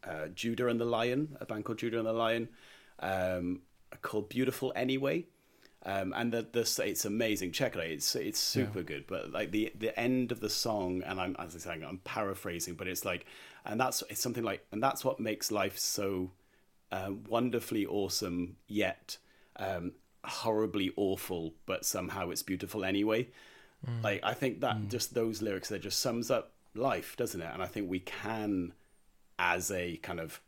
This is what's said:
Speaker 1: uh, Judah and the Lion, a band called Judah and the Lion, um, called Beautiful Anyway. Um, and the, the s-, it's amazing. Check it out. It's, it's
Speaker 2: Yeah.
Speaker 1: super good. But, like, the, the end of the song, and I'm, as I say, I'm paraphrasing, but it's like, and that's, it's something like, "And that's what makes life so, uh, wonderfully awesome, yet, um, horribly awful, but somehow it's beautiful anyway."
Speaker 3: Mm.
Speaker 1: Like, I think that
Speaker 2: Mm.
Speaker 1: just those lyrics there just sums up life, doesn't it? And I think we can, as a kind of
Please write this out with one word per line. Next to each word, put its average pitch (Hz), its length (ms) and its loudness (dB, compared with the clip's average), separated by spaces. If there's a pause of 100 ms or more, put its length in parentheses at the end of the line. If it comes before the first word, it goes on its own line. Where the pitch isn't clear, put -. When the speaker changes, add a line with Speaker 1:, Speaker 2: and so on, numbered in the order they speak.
Speaker 1:
uh, 78 300 -4
Judah 117 340 2
and 117 100 4
the 117 60 2
Lion, 123 560 2
a 107 60 -6
band 107 180 -4
called 110 140 -2
Judah 117 200 0
and 113 80 0
the 113 60 2
Lion, 113 360 2 (500)
um, 92 640 0 (400)
called 104 260 -2
Beautiful 127 480 0
Anyway. 135 500 2 (580)
Um, 98 300 0
and 120 160 2
the, 113 220 0
the 120 80 4
s-, - 180 2
it's 98 280 0
amazing. 101 460 2
Check 123 220 2
it - 40 -2
out. 82 80 0
It's, 78 280 0
it's - 400 0
Speaker 2:
Yeah. - 120 4
Speaker 1:
super 104 160 -2
good. 73 240 -6
But, - 260 -6
like, 80 180 -2
the, 107 280 2
the 110 200 -2
end 123 320 2
of 110 100 -2
the 107 100 0
song, 92 560 2
and 92 120 -2
I'm, 90 200 0
as 85 180 -8
I - 20 -10
say, 82 240 -6
I'm 82 220 -8
paraphrasing, 92 720 -4
but 90 120 -6
it's 90 180 -4
like, 90 200 -2 (400)
and 110 160 -2
that's, 131 300 2
it's - 100 -6
something - 240 -2
like, 101 280 -2
"And 107 100 0
that's 135 240 4
what 131 140 2
makes 110 300 -2
life 98 280 2
so, 92 540 0 (600)
uh, 98 200 -4 (160)
wonderfully 113 580 2
awesome, 90 680 0 (120)
yet, - 480 0 (400)
um, 90 360 -2 (300)
horribly 107 760 2
awful, 92 580 0 (100)
but - 220 -2
somehow 90 420 -2
it's 82 140 -4
beautiful 95 420 -2
anyway." 104 440 4 (580)
Speaker 3:
Mm. 117 180 -2
Speaker 1:
Like, 101 180 4
I 110 120 2
think 127 260 0
that 117 160 2
Speaker 2:
Mm. 107 140 -2
Speaker 1:
just 117 240 -2
those 113 260 2
lyrics 101 300 -2
there 101 80 -2
just 98 220 -2
sums 117 300 0
up 120 220 2 (220)
life, 127 420 0
doesn't 107 240 0
it? 82 120 -6
And 92 100 -4
I 92 40 0
think 101 220 -2
we 92 120 2
can, 104 720 -2 (640)
as 90 320 4
a 87 260 0
kind 87 240 -6
of 80 280 -8